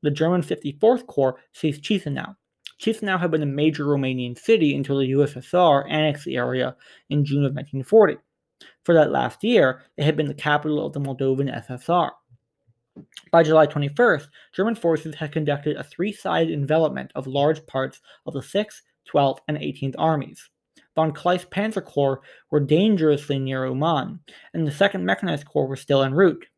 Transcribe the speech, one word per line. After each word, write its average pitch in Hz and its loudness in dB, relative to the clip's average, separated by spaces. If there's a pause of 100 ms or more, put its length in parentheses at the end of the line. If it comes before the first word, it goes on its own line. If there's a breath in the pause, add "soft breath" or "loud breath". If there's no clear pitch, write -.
the 151 2
German 160 0
Fifty-fourth 208 0
Corps 131 0 (120 soft breath)
seized 143 -4
Chisinau. 170 -4 (440)
Chisinau 208 -2
had 175 0
been 160 0
a 143 -2
major 147 0
Romanian 131 -2
city 165 2
until 139 -2
the 135 2
U 135 2
S 147 -2
S - -12
R 160 4
annexed 151 -2
the 131 -6
area 127 -2 (360 soft breath)
in 147 2
June 143 0
of 139 -2
nineteen 135 -8
forty. 208 6 (680 loud breath)
For 175 4
that 156 6
last - -2
year, 175 4 (140)
it 151 -4
had 151 2
been 151 -2
the 143 -8
capital 151 -2
of 147 -10
the 147 -6
Moldovan 135 -2
S 120 -12
S 123 -12
R. 170 0 (1160)
By 170 6
July 156 6
twenty-first, 147 0 (260 soft breath)
German 220 -2
forces 160 -2
had 147 -8
conducted 147 -2
a - -12
three-sided 170 -4
envelopment 143 -2
of 131 -8
large 143 0
parts 135 -6 (260 soft breath)
of - -12
the 135 -6
Sixth, - -6 (240)
Twelfth, 139 0
and 147 -4
Eighteenth 143 -8
Armies. 156 -4 (460 soft breath)
Von 160 0
Kleist's 175 -2
Panzer 208 -4
Corps 139 -2 (300 loud breath)
were 151 2
dangerously 151 2
near 131 -4
Uman, 139 -2 (360 loud breath)
and 165 -2
the 147 -2
Second 190 0
Mechanized 180 -4
Corps 139 -2
were 135 -8
still 139 0
en 135 0
route. 170 2 (140)